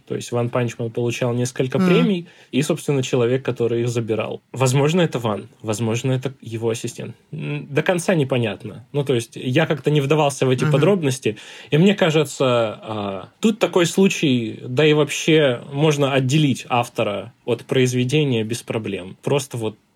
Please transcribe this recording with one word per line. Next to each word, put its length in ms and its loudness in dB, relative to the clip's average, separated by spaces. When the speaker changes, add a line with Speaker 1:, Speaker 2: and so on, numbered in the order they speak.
Speaker 1:
То 80 -6
есть 160 -10
Ван 180 -2
Панчман 400 -4
получал 420 -2
несколько 460 -2
Speaker 2:
Мгм. 80 2
Speaker 1:
премий, 400 2
и, 120 0
собственно, 420 -2
человек, 400 0
который 380 -2
их 60 -2
забирал. 600 -4
Возможно, 500 2
это 200 0
Ван, 260 -4
возможно, 480 -2
это 300 -2
его 300 -4
ассистент. 440 -8
М, 400 -8
до 140 0
конца 320 0
непонятно. 760 -2
Ну, 120 -2
то 100 0
есть 220 -4
я 300 0
как-то 260 0
не 80 4
вдавался 440 2
в 60 4
эти 140 2
Speaker 2:
Мгм. 80 2
Speaker 1:
подробности, 640 2
и 80 4
мне 160 6
кажется, 500 2
а, 460 -6
тут 220 0
такой 260 4
случай, 800 2
да 180 2
и 80 6
вообще 680 2
можно 420 2
отделить 540 2
автора 640 -2
от 200 -2
произведения 800 2
без 220 -6
проблем. 580 -8
Просто 340 -2
вот 200 -6